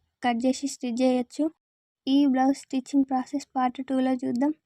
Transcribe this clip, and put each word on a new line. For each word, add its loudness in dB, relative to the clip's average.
కట్ -2
చేసి 0
స్టిచ్ -6
చేయొచ్చు. 0
ఈ 4
బ్లౌజ్ 2
స్టిచ్చింగ్ -2
ప్రాసెస్ -4
పార్ట్ -2
టూలో 0
చూద్దాం. -2